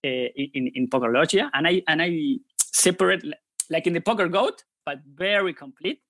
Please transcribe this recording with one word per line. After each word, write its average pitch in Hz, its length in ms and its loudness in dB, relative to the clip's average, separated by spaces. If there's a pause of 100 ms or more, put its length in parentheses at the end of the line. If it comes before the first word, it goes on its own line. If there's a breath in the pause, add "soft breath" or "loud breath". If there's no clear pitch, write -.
uh, - 20 -2
in, 131 460 -4
in, 127 220 -4
in 127 120 0
Poker 123 240 0
Logia, 160 420 2
and 147 140 2
I, 180 200 2
and 160 140 2
I 156 360 0 (220)
separate, 185 640 2
li-, 151 100 -10 (360)
like 160 160 -2
in 190 80 2
the 170 80 0
Poker 208 260 0
Goat, 196 360 0 (220)
but 143 140 -8 (140)
very 190 400 0
complete - 460 -8 (100)